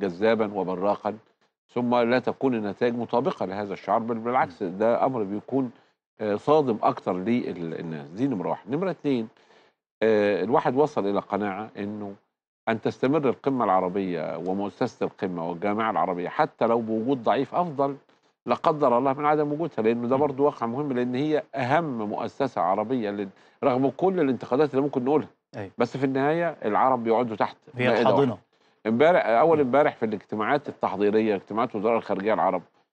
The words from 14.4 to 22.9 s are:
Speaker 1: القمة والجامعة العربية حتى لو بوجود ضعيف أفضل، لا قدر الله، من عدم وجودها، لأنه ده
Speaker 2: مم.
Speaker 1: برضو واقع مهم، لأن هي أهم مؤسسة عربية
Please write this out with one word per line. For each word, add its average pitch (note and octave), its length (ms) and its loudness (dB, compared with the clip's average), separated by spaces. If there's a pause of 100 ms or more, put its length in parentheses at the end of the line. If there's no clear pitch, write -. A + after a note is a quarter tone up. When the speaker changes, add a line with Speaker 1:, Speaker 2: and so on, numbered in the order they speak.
Speaker 1:
القمة F2 440 -4
والجامعة G#2 400 -2
العربية F2 380 0
حتى D3 380 -2
لو A#2 140 2
بوجود A2+ 420 -2
ضعيف A2+ 320 0
أفضل، C#3+ 420 -2 (500)
لا A#2+ 80 2
قدر C#3+ 440 2
الله، C3+ 140 2
من D3 120 -4
عدم D3 280 2
وجودها، D3 320 -4
لأنه A#2+ 240 0
ده C3 80 2
Speaker 2:
مم. C3+ 60 2
Speaker 1:
برضو C#3 220 0
واقع C#3 220 0
مهم، C3+ 260 -4
لأن B2 220 -2
هي D3 280 0 (120)
أهم C3+ 440 -2 (100)
مؤسسة A2+ 520 -4
عربية G#2+ 500 0